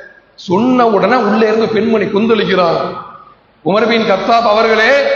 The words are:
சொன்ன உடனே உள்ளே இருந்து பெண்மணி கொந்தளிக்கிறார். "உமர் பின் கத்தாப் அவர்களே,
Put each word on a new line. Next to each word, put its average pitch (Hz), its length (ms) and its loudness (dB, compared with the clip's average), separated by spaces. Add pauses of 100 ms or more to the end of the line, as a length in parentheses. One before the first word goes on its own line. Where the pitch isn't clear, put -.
(360)
சொன்ன 240 520 0
உடனே 208 280 0
உள்ளே 220 320 0
இருந்து 220 200 0
பெண்மணி 214 380 0
கொந்தளிக்கிறார். 190 880 0 (720)
"உமர் 214 220 0
பின் 226 220 0
கத்தாப் 226 380 0
அவர்களே, 220 540 2 (140)